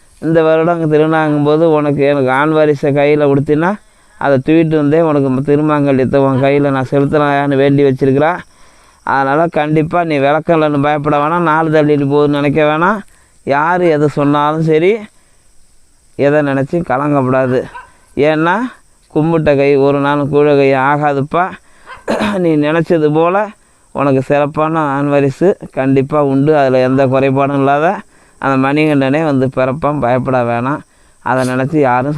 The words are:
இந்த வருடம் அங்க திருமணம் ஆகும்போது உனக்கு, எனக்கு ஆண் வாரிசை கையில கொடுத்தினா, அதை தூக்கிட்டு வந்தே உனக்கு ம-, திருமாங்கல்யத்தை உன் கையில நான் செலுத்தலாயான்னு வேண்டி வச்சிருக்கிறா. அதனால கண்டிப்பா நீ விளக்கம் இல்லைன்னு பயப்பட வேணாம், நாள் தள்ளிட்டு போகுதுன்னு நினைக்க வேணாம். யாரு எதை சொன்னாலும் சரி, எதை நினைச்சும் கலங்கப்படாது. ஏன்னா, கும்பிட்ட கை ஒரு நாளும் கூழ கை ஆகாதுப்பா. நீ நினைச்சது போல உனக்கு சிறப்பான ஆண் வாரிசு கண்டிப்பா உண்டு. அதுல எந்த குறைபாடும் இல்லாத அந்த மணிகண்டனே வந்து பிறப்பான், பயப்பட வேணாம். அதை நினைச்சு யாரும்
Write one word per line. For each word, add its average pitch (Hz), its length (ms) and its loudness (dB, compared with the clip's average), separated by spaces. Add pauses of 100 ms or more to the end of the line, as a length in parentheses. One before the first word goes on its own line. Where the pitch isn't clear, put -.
(200)
இந்த 160 240 0
வருடம் 160 300 2
அங்க 165 140 -2
திருமணம் 151 600 2
ஆகும்போது 156 160 2
உனக்கு, 147 400 0
எனக்கு 139 280 0
ஆண் 143 200 0
வாரிசை 151 420 0
கையில 147 320 2
கொடுத்தினா, 147 500 0 (420)
அதை 139 280 0
தூக்கிட்டு 160 300 2
வந்தே 151 260 2
உனக்கு 143 280 0
ம-, 131 160 -2
திருமாங்கல்யத்தை 143 720 0
உன் 135 260 2
கையில 143 280 2
நான் 131 180 -2
செலுத்தலாயான்னு 143 640 0
வேண்டி 139 280 2
வச்சிருக்கிறா. 139 540 0 (680)
அதனால 139 440 0
கண்டிப்பா 156 560 -2
நீ 156 140 -2
விளக்கம் 156 440 0
இல்லைன்னு 147 200 0
பயப்பட 147 360 0
வேணாம், 160 240 0
நாள் 160 280 0
தள்ளிட்டு 151 380 2
போகுதுன்னு 147 200 2
நினைக்க 147 360 0
வேணாம். 170 360 0 (440)
யாரு 165 460 0
எதை 151 180 2
சொன்னாலும் 147 560 0
சரி, 160 340 2 (1160)
எதை 143 260 2
நினைச்சும் 139 480 -2
கலங்கப்படாது. 131 720 0 (520)
ஏன்னா, 156 420 0 (580)
கும்பிட்ட 156 400 0
கை 139 200 2
ஒரு 143 240 2
நாளும் 143 320 -2
கூழ 147 240 2
கை 135 180 2
ஆகாதுப்பா. 147 800 -2 (840)
நீ 165 180 0
நினைச்சது 151 580 0
போல 180 340 0 (440)
உனக்கு 135 300 0
சிறப்பான 151 580 -2
ஆண் 143 300 -2
வாரிசு 143 480 0 (140)
கண்டிப்பா 135 520 0
உண்டு. 139 340 2
அதுல 131 220 2
எந்த 131 280 2
குறைபாடும் 135 480 0
இல்லாத 143 440 0 (400)
அந்த 135 280 0
மணிகண்டனே 147 560 0
வந்து 135 320 0
பிறப்பான், 135 440 -2
பயப்பட 127 440 -2
வேணாம். 120 360 -4 (420)
அதை 127 280 -2
நினைச்சு 135 260 -4
யாரும் 135 420 0